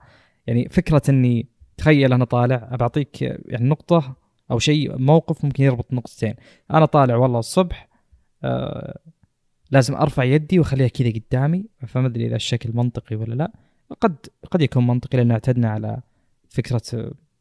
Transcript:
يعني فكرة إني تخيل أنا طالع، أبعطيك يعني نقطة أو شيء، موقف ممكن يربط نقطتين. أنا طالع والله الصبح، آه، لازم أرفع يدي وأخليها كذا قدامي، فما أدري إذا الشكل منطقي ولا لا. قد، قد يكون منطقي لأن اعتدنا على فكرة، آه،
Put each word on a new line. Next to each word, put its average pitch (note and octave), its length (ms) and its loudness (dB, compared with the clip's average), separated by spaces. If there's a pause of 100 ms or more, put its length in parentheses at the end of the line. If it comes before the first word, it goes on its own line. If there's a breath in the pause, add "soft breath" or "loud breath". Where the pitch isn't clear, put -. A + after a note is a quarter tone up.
(480 soft breath)
يعني B2 220 0
فكرة D#3 400 2
إني B2 380 2 (300)
تخيل C#3 360 4
أنا B2 120 2
طالع، B2 460 0
أبعطيك B2+ 500 -4
يعني A#2+ 480 -4
نقطة D3+ 460 0 (360)
أو A#2 80 0
شيء، D3 380 0
موقف D3 480 2
ممكن C3+ 180 0
يربط B2+ 300 0
نقطتين. A2+ 400 -6 (380 soft breath)
أنا D#3 140 4
طالع C3+ 300 4
والله B2 240 2
الصبح، - 480 -2 (560)
آه، - 560 -6 (720)
لازم C3+ 240 2
أرفع D3 280 0
يدي D3+ 360 2
وأخليها C3+ 280 2
كذا A#2+ 240 0
قدامي، C#3 540 -2 (220)
فما C3 200 -2
أدري A#2 200 -4
إذا A#2 80 -4
الشكل A2+ 380 -4
منطقي A#2+ 420 -4
ولا A2 200 -6
لا. D#3+ 160 -4 (500 soft breath)
قد، F#3+ 140 -4 (360)
قد F3+ 100 -2
يكون B2 260 -2
منطقي B2 300 -4
لأن A#2 140 0
اعتدنا A#2 380 -2
على A2 320 -8 (480)
فكرة، B2 320 -4 (120)
آه، A2 180 -8 (300)